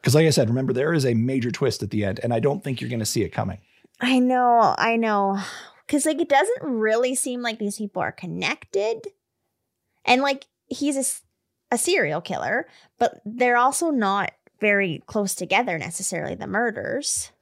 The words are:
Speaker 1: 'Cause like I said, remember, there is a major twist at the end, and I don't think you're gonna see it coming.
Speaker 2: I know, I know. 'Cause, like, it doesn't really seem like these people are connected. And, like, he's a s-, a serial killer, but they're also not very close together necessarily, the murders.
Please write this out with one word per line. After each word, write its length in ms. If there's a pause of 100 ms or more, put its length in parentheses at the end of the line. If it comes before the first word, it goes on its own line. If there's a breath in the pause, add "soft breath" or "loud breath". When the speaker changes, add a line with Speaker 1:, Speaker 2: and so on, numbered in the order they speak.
Speaker 1:
'Cause 120
like 120
I 40
said, 180
remember, 240
there 200
is 140
a 80
major 360
twist 320
at 80
the 140
end, 180
and 120
I 60
don't 240
think 160
you're 100
gonna 160
see 160
it 80
coming. 280 (420 soft breath)
Speaker 2:
I 180
know, 580
I 200
know. 420 (500 loud breath)
'Cause, 180
like, 140
it 80
doesn't 340
really 520
seem 280
like 160
these 200
people 240
are 100
connected. 960 (960)
And, 180
like, 240 (220)
he's 280
a 40
s-, 220 (480)
a 80
serial 440
killer, 440 (320 soft breath)
but 260
they're 340
also 320
not 420 (280)
very 460
close 280
together 440
necessarily, 560
the 120
murders. 840 (120)